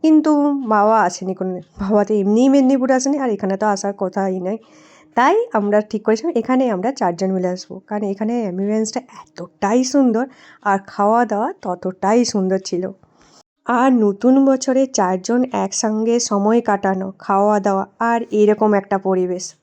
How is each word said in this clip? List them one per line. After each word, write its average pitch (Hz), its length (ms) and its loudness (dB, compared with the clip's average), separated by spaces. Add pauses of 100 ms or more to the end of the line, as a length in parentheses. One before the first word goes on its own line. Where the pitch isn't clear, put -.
কিন্তু 311 280 4 (360)
বাবা 214 360 2
আসেনি 185 320 -4
কোনোদিন। 185 300 -6 (140)
বাবা 208 260 0
তো 208 100 -4
এমনিই 214 340 2
মেদিনীপুর 262 440 4
আসেনি, 269 260 0
আর 262 120 -2
এখানে 196 260 -2
তো 208 100 -2
আসার 202 280 -4
কথাই 190 460 -4
নয়। 190 180 -6 (580)
তাই 269 180 4 (180)
আমরা 208 280 2
ঠিক 214 240 -8
করেছিলাম 226 320 0
এখানে 254 340 0
আমরা 202 220 -2
চারজন 190 400 -2
মিলে 185 160 -2
আসবো, 185 260 -8 (120)
কারণ 208 180 -6
এখানে 214 340 -4
অ্যাম্বিয়েন্সটা 214 640 -4 (140)
এতটাই - 680 -4
সুন্দর 254 400 2 (380)
আর 196 240 2
খাওয়া 214 380 2
দাওয়া 220 240 -2 (120)
ততটাই 190 640 -2
সুন্দর 190 360 0
ছিল। 180 240 -6 (840)
আর 247 300 2
নতুন 214 380 4 (100)
বছরে 262 420 2
চারজন 202 540 0 (160)
একসঙ্গে 214 640 -2
সময় 214 400 0
কাটানো, 196 480 -2 (100)
খাওয়া 208 420 2
দাওয়া, 196 240 0 (160)
আর 233 200 0 (120)
এরকম 214 420 2
একটা 202 240 -2
পরিবেশ 185 460 -2 (180)